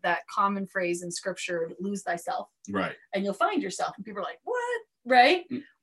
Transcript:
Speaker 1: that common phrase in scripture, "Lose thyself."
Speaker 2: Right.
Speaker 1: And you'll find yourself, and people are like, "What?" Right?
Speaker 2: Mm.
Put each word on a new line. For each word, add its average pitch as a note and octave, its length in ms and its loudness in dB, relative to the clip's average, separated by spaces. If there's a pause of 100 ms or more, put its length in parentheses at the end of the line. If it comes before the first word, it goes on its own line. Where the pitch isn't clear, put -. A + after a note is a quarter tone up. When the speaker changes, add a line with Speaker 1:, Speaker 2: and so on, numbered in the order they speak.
Speaker 1:
that E3+ 180 2 (100)
common G3 360 0
phrase F3 360 -2
in F3 80 -8
scripture, F3 600 -4 (100)
"Lose G3 220 -4
thyself." E3+ 460 -4 (220)
Speaker 2:
Right. - 240 -2 (200)
Speaker 1:
And G3 100 0
you'll G3 100 0
find F#4 280 2
yourself, - 340 -4
and G3+ 80 -12
people G#3+ 160 -10
are E3+ 40 -4
like, - 200 -8
"What?" A#4+ 360 -2 (240)
Right? C4 460 8
Speaker 2:
Mm. B3 120 -6 (200)